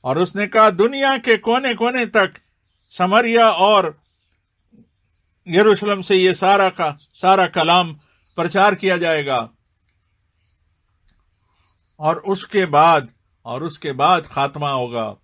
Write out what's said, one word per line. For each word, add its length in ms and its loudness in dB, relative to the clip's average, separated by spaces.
और 140 -4
उसने 280 -4
कहा, 240 4
"दुनिया 480 -2
के 180 0
कोने 380 -4
कोने 320 -2
तक 280 0
समरिया 600 2
और 500 2
यरूशलेम 540 0
से 140 0
ये 180 2
सारा 340 2
का 320 -6
सारा 460 0
कलाम 480 0
प्रचार 380 0
किया 220 -2
जाएगा।" 540 -4
और 180 -2
उसके 500 -2
बाद, 420 4
और 200 -10
उसके 280 -10
बाद 340 0
खात्मा 440 -6
होगा। 540 -6